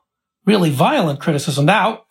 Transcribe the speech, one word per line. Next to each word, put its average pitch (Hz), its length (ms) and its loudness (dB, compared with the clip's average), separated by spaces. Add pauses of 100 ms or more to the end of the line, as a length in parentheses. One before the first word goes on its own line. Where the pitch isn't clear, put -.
(460)
really 190 240 2
violent 165 520 0
criticism. 143 440 -2
Now, 208 460 0